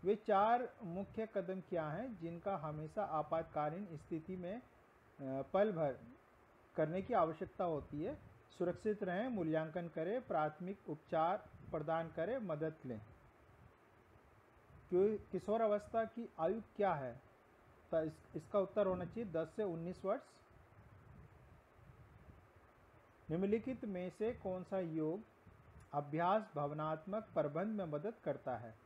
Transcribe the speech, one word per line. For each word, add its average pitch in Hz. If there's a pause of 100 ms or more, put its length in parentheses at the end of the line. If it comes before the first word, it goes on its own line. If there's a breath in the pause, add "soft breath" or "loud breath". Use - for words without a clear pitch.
वे 202
चार 220
मुख्य 196
कदम 190
क्या 160
हैं 208
जिनका 170
हमेशा 156
आपातकालीन 160
स्थिति 160
में, 180
अ, 254 (600)
पल 135
भर 151 (800)
करने 160
की 240
आवश्यकता 170
होती 151
है? 240 (440)
सुरक्षित 185
रहें, 190
मूल्यांकन 165
करें, 170
प्राथमिक 170 (100)
उपचार 160 (340)
प्रदान 165
करें, 180
मदद 160 (100)
लें। 120 (1900)
क्यों, 196
किशोर 208
अवस्था 214
की 226 (120)
आयु 185 (160)
क्या 196
है? 127 (680)
तो 165
इस, 156 (240)
इसका 170
उत्तर 196
होना 185
चाहिए 226
दस 160
से 220
उन्नीस 170
वर्ष। 220 (3000)
निम्नलिखित 214
में 185
से 220
कौन 185
सा 190
योग 160 (760)
अभ्यास 170
भावनात्मक 156 (120)
प्रबंध 156
में 208
मदद 156 (100)
करता 135
है? 110